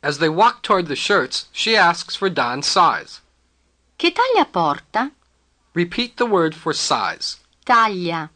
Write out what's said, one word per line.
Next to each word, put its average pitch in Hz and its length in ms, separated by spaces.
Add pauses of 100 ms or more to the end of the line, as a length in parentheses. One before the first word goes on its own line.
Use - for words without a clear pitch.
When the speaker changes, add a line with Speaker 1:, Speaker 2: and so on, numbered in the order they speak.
Speaker 1:
As 147 160
they 160 100
walk 196 360
toward 185 240
the 143 80
shirts, - 560
she 220 260
asks 175 380
for 190 160
Don's 131 340
size. 147 560 (760)
Speaker 2:
Che 339 160
taglia 466 340
porta? 190 680 (640)
Speaker 1:
Repeat 175 420
the 247 80
word 170 300
for 160 180
size. - 640 (260)
Speaker 2:
Taglia. 185 720